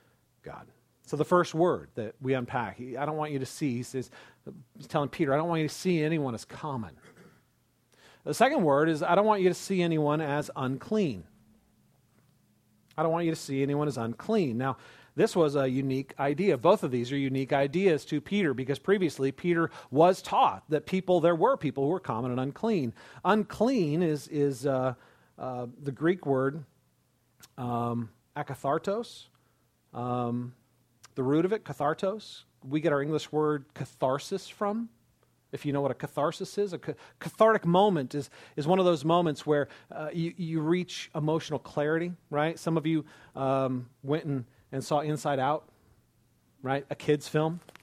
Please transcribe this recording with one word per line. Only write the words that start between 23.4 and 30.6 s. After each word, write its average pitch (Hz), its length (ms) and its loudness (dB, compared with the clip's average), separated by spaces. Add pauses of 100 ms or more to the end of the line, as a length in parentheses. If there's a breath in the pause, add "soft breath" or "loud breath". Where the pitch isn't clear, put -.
is, 151 260 -2
is, 143 360 0
uh, 131 280 0 (440 soft breath)
uh, 123 280 -8 (160)
the 135 100 -6
Greek 170 340 0
word, 139 380 0 (920)
um, 120 520 -4 (280)
akathartos. 160 880 -4 (680)
Um, 123 600 -4 (640)